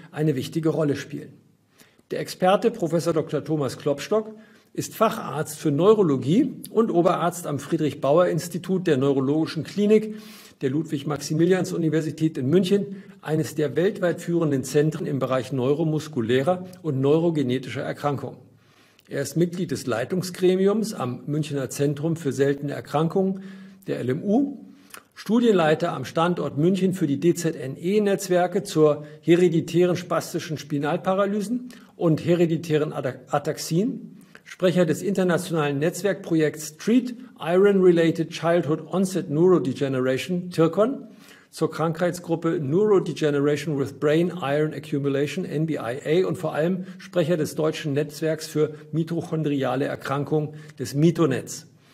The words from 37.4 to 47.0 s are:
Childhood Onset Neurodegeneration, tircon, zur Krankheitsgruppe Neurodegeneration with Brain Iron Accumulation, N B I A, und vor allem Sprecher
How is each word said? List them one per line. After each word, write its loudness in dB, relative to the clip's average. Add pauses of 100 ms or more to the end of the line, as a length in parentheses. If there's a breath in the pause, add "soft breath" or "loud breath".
Childhood 0
Onset -2
Neurodegeneration, 2
tircon, 2 (420 loud breath)
zur -2
Krankheitsgruppe -2
Neurodegeneration 2
with -4
Brain 2 (100)
Iron 0
Accumulation, -2
N -2
B -2
I 0
A, -2
und -2
vor -4
allem 0 (120 loud breath)
Sprecher 0